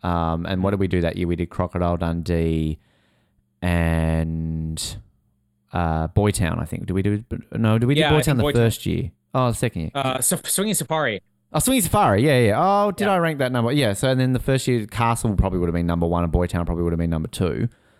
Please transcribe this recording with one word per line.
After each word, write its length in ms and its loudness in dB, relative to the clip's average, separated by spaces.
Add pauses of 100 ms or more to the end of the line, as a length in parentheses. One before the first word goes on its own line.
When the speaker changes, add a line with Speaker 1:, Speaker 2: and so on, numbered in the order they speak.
Speaker 1:
Um, 420 -2
and 160 -2
what 80 2
did 100 0
we 60 0
do 140 0
that 160 0
year? 100 -2
We 80 0
did 160 -4
Crocodile 460 -2
Dundee 840 -2 (840)
and, 1300 -2 (760)
uh, 360 0
Boytown, 520 0
I 60 -6
think. 200 -10
Did 60 -4
we 100 0
do, 220 -2 (280)
no, 260 2
did 80 0
we 80 2
do 80 2
Speaker 2:
Yeah, 120 2
I 60 4
Speaker 1:
Boytown 40 2
Speaker 2:
think 140 2
Speaker 1:
the 60 2
Speaker 2:
Boytown. 80 0
Speaker 1:
first 340 2
year? 240 -2 (220)
Oh, 160 0
the 80 0
second 260 -4
year. 120 -6
Speaker 2:
Uh, 260 -2
Sa-, 240 0
Swinging 300 -2
Safari. 480 -2 (300)
Speaker 1:
Oh, 80 0
Swinging 220 2
Safari. 420 4
Yeah, 140 4
yeah. 160 4 (300)
Oh, 60 0
did 160 -4
Speaker 2:
Yeah. 60 2
Speaker 1:
I 60 2
rank 200 0
that 140 0
number? 200 2
Yeah. 220 2
So, 160 0
and 100 2
then 140 2
the 60 2
first 280 0
year, 180 0
Castle 500 0
probably 240 -2
would 80 0
have 60 2
been 120 0
number 200 0
one, 180 0
and 80 -2
Boytown 340 0
probably 180 -2
would 80 0
have 60 0
been 120 0
number 180 -2
two. 400 -2 (320)